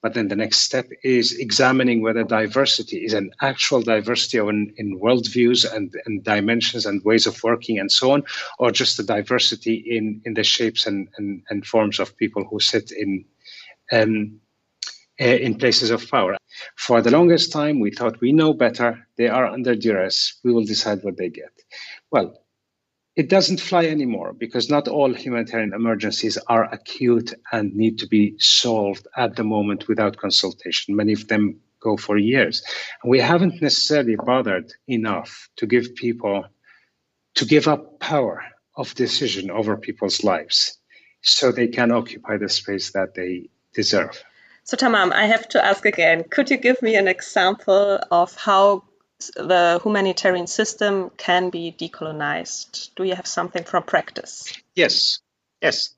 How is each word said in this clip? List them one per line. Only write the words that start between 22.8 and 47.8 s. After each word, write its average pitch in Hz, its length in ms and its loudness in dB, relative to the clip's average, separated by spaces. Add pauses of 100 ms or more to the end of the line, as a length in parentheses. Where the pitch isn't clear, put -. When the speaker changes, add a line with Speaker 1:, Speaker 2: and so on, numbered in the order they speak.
Speaker 1:
it 139 100 0
doesn't 190 320 4
fly 170 280 2
anymore 123 440 -2
because 120 380 -4
not 147 180 2
all 139 260 2
humanitarian 117 600 -4
emergencies 110 640 -2 (100)
are 113 160 4 (100)
acute 120 600 0 (180)
and 104 240 -4
need 110 240 2
to 101 80 -8
be 104 320 4
solved 107 680 2 (120)
at 120 180 0
the 117 80 -4
moment 104 460 -2
without 107 260 0
consultation. 92 800 -4
Many 107 180 2
of 107 140 -6
them 104 320 0 (220)
go 107 160 0
for 104 200 -2
years. 110 460 2 (400)
And 120 80 2
we 131 80 6
haven't 170 420 2
necessarily 139 540 2
bothered 110 560 0 (160)
enough 110 680 -4
to 113 100 -4
give 120 280 2
people, 113 500 -4 (880)
to - 100 0
give 147 220 4
up 147 320 -2
power 120 460 -2 (320)
of - 180 -10
decision 104 560 -2
over 104 240 -2
people's - 480 -6
lives 87 540 0 (440)
so - 300 2
they 120 160 0
can 120 240 2
occupy 110 460 -2
the 98 120 -4
space - 420 -4
that 95 220 -4
they 90 360 -8 (240)
deserve. 95 500 -2 (400)
Speaker 2:
So - 140 -6
Tamam, 214 340 2
I 214 140 2
have 220 240 0
to - 140 2
ask 196 220 0
again, 165 440 2
could 269 200 0
you 277 60 4
give 247 260 2
me 220 140 2
an 196 140 4
example 196 880 0 (100)